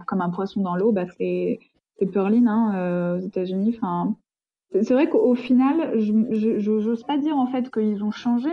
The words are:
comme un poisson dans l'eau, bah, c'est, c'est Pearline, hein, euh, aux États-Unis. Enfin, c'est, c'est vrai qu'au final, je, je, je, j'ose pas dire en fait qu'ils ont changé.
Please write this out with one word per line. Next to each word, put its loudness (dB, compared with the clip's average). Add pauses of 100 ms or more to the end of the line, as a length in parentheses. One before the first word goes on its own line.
comme -2
un -2
poisson -4
dans -2
l'eau, 2
bah, 0 (120)
c'est, -2 (380)
c'est 0
Pearline, 2
hein, 2
euh, -2
aux -4
États-Unis. -2
Enfin, -2 (560)
c'est, 2
c'est 2
vrai 4
qu'au 4
final, 2
je, 0 (160)
je, 0
je, 0
j'ose -2
pas -2
dire 0
en 0
fait -4
qu'ils -2
ont -2
changé. -2